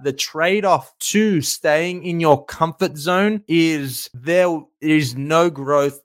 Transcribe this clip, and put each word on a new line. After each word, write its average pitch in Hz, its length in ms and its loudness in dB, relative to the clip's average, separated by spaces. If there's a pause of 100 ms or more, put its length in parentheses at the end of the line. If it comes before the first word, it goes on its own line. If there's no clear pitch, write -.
the 139 80 -2
trade-off 175 880 -2
to 208 400 0
staying 165 640 -2
in 170 160 -4
your 147 240 4
comfort 165 520 -4
zone 190 520 0
is 156 640 -2
there 165 460 0 (200)
is 147 360 0
no 160 340 2
growth. 143 540 0